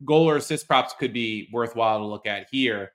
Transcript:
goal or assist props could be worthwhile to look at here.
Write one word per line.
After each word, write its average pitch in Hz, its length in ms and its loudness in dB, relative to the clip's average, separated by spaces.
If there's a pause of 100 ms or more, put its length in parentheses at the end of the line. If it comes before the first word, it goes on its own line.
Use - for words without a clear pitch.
goal 156 260 4
or 151 60 4
assist 147 320 -4
props 131 260 2
could 123 200 -4
be 110 400 -4
worthwhile 113 460 0
to 107 60 -6
look 104 200 -8
at 101 260 -6
here. 110 440 0